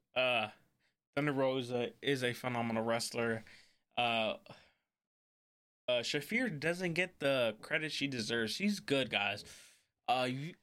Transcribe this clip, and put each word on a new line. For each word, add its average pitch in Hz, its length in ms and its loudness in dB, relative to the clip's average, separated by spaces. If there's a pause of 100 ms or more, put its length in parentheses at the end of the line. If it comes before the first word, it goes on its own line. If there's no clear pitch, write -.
(140)
uh, 123 340 2 (640)
Thunder 147 180 0
Rosa 131 580 0 (120)
is 131 200 0
a 123 100 2
phenomenal 117 520 0
wrestler. 117 600 0 (520)
Uh, 117 380 2 (1500)
uh, 123 120 2
Shafir 170 600 -2
doesn't 175 320 -2
get 185 280 -2
the 131 420 2
credit 156 300 -2
she - 140 -2
deserves. 117 460 0
She's 202 280 0
good, 135 300 0
guys. 101 340 0 (640)
Uh, 127 200 4
you, 139 340 -6